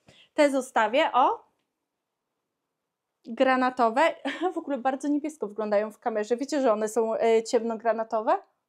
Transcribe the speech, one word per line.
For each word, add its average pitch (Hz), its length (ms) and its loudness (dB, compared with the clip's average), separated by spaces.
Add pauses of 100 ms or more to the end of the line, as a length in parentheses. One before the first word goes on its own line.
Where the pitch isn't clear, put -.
(340)
Te 285 180 4
zostawię, 254 640 0
o, 320 360 2 (1800)
granatowe, 254 920 2 (100)
<laughs> 311 280 -4
w 330 40 -8
ogóle 285 200 -6
bardzo 269 300 -4
niebiesko 285 400 -4
wyglądają 208 440 -2
w - 80 -20
kamerze, 220 380 -2
wiecie, 277 240 -2
że 240 120 4
one 214 160 -2
są, 226 240 -2
e, 226 300 2
ciemnogranatowe? 226 920 -2 (320)